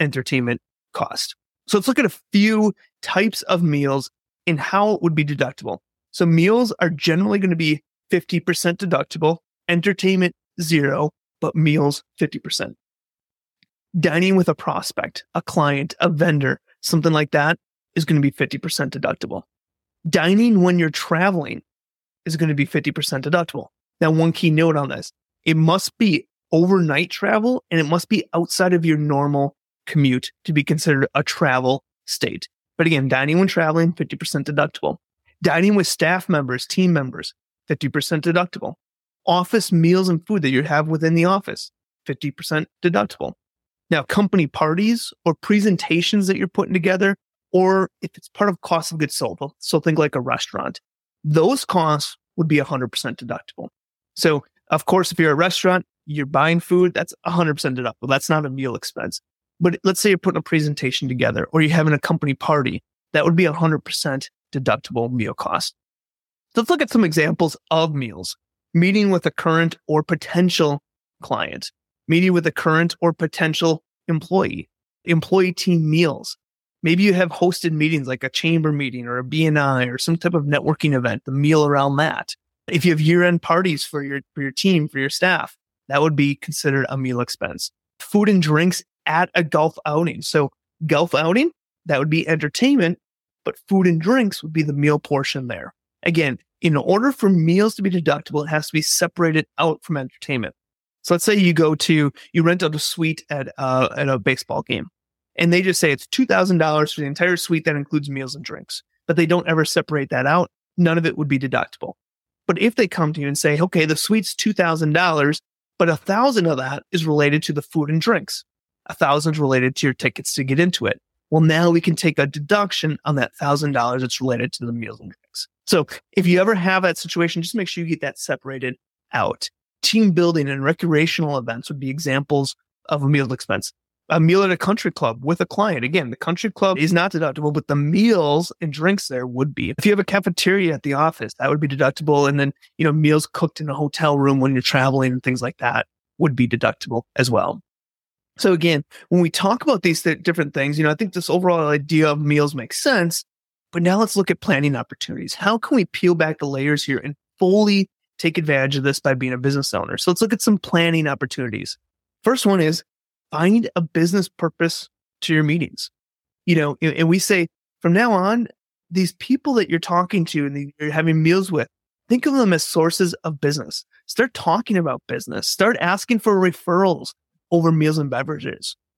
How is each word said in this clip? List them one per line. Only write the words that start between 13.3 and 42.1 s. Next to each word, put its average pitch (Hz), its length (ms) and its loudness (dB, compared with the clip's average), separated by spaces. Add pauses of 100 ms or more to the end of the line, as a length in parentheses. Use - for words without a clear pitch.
Dining 175 360 2
with 180 140 4
a 151 80 0
prospect, - 680 -6 (120)
a 175 40 -2
client, 143 600 -2
a 175 80 2
vendor, 147 520 0 (200)
something 160 320 0
like 151 180 0
that 151 280 0 (360)
is 165 100 -2
gonna 151 160 2
be 139 120 2
fifty 139 260 -4
percent 156 340 -6
deductible. - 500 -6 (640)
Dining 190 560 4
when 180 180 4
you're 160 100 2
traveling 170 720 -2 (640)
is 160 100 -4
gonna 156 180 0
be 139 120 0
fifty 147 240 -2
percent 139 340 -6
deductible. 165 440 -2 (320)
Now, 160 100 4
one 160 220 4
key 170 180 2
note 156 260 4
on 139 120 -2
this, - 240 -10 (320)
it 160 120 2
must 165 400 2
be 196 300 2 (240)
overnight 175 600 2
travel 226 600 0
and 170 80 2
it 156 80 2
must 170 220 0
be - 160 0 (100)
outside 180 380 0
of 165 120 2
your 156 140 2
normal 143 560 0 (300)
commute 131 460 0 (140)
to 170 80 -4
be 147 100 2
considered 143 500 0
a 143 120 0
travel 131 580 0 (240)
state. - 420 -6 (300)
But 165 80 2
again, 139 220 2
dining 139 320 2
when 190 80 2
traveling, 165 440 2
fifty - 220 -8
percent 147 320 -6
deductible. 147 520 -4 (440)
Dining 180 320 2
with 190 140 2
staff 175 400 -2
members, 135 400 -2
team 185 240 2
members, 131 420 -4 (320)
fifty 147 220 -4
percent 147 340 -2
deductible. 175 520 -2 (520)
Office 190 460 2
meals 180 360 4
and 170 160 0
food 202 180 0
that 135 80 0
you 135 120 2
have 151 240 0
within 160 300 0
the 165 80 4
office, 190 480 -2 (340)
fifty 143 240 -6